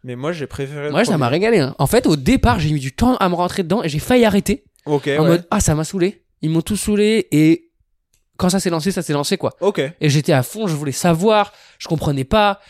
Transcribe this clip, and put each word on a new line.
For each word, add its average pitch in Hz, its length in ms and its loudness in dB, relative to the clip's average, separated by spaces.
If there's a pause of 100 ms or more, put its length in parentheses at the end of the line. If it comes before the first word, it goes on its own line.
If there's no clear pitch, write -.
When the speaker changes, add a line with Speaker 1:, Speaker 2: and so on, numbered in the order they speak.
Speaker 1:
Mais 123 120 -12
moi, 139 160 -6
j'ai 156 140 -8
préféré 143 380 -10
le 147 80 -6
Speaker 2:
Moi, 147 120 0
ça 240 100 2
Speaker 1:
premier. 151 80 0
Speaker 2:
m'a 120 80 0
régalé, 202 300 2
hein. 135 200 -2
En 139 80 2
fait, 233 180 2
au 165 100 4
départ, 147 440 2
j'ai 151 120 0
mis 151 80 -2
du 135 140 -8
temps 247 240 2
à 190 120 0
me 175 40 0
rentrer 180 300 -2
dedans 185 180 0
et 165 80 -4
j'ai 143 80 -4
failli 247 280 2
arrêter. 202 400 0 (200)
Speaker 1:
Ok, 147 220 -2
Speaker 2:
En 147 160 2
Speaker 1:
ouais. 165 60 2
Speaker 2:
mode, 170 200 0
ah, 214 100 0
ça 165 140 0
m'a 156 100 -2
saoulé. 185 400 -4 (200)
Ils 156 80 -2
m'ont 160 100 0
tous 208 160 -6
saulé 208 540 0
et 156 400 2 (680)
quand 180 120 0
ça 190 100 0
s'est 180 100 -4
lancé, 165 220 -2
ça 180 100 -4
s'est 156 120 -4
lancé, 147 240 -2
quoi. - 240 -4
Speaker 1:
Ok. 196 180 0
Speaker 2:
Et 156 300 -2
j'étais 151 240 2
à 131 100 2
fond, 214 240 -6
je 160 80 -2
voulais 143 160 -6
savoir, 202 600 2 (280)
je - 80 -14
comprenais 143 380 -2
pas, 208 340 0 (100)